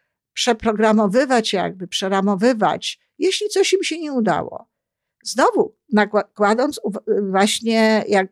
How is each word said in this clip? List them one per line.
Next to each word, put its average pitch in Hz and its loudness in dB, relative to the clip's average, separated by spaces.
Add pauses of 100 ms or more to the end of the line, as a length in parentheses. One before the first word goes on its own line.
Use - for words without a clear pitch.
(340)
przeprogramowywać 220 0
jakby, 180 -4
przeramowywać, 196 0 (200)
jeśli 381 -2
coś 392 2
im 381 0
się 320 -6
nie 302 -6
udało. 214 -4 (540)
Znowu 294 0 (180)
nakła-, 208 0
kładąc 220 0
uwa-, 202 -2
właśnie, 220 2
jak, 190 2